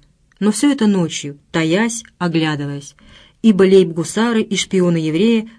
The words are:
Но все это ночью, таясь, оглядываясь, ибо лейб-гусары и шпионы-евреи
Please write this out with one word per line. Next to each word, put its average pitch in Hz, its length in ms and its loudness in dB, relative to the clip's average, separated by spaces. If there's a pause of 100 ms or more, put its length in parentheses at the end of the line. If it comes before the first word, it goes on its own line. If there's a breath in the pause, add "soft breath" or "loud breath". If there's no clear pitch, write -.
(400)
Но 208 120 0
все 285 180 0
это 262 160 0
ночью, 160 520 -2 (120)
таясь, 170 540 -2 (140)
оглядываясь, 151 760 -4 (460 soft breath)
ибо 190 240 4
лейб-гусары 190 800 2
и 214 140 -6
шпионы-евреи 180 1040 0